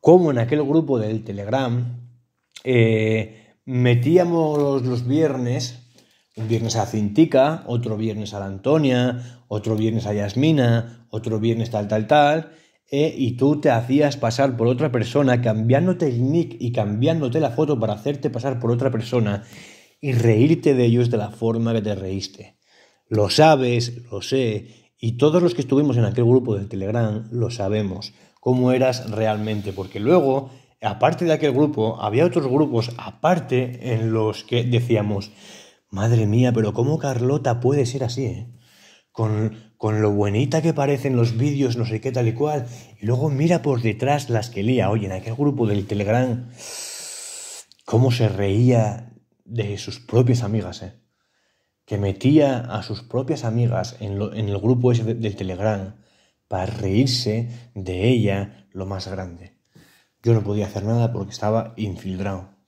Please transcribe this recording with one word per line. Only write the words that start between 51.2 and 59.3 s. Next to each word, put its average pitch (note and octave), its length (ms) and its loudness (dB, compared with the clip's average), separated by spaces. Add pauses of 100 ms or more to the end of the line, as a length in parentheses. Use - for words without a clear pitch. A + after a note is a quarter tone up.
Que G#2 100 -4
metía B2+ 600 4
a A2+ 240 -6
sus - 200 -10
propias C3+ 420 -4
amigas A2+ 540 -2
en G2+ 200 -6
lo, G#2 160 -6
en G#2 160 -4
el G2+ 80 -2
grupo B2 340 2
ese A2+ 120 0
de, A#2 100 -2
del G#2+ 220 -6
Telegram F#2+ 600 -4 (520)
para F#2+ 180 -4
reírse A2 1080 -2
de F#2 360 -2
ella G2+ 600 -2
lo F#2+ 120 -10
más F#2+ 240 -8
grande. F2+ 480 -12 (640)